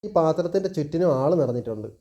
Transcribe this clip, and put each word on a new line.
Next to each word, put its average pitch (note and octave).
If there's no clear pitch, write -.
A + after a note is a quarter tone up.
ഈ G#3
പാത്രത്തിൻ്റെ E3+
ചുറ്റിനും D#3+
ആൾ C#3
നിറഞ്ഞിട്ടുണ്ട്. A#2+